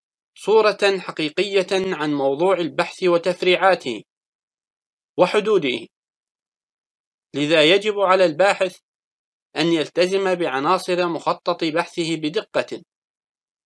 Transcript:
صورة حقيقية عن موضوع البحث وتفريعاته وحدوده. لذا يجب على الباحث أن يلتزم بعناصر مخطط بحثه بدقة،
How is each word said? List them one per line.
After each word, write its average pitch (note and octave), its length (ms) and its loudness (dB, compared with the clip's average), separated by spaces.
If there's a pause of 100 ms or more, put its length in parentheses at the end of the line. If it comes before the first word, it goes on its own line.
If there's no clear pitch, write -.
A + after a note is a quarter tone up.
(380)
صورة G3+ 640 2
حقيقية F#3 960 -4
عن D3+ 180 -2
موضوع C#3+ 440 0
البحث E3 460 -6
وتفريعاته F3 1000 0 (1120)
وحدوده. F3+ 720 0 (1500)
لذا D3+ 280 2
يجب G3+ 360 2
على F#3+ 260 4
الباحث F#3 540 0 (760)
أن D#3 80 0
يلتزم F3+ 720 0
بعناصر F3 720 -2
مخطط E3+ 560 -4
بحثه E3 520 -4
بدقة، D#3 680 -6 (840)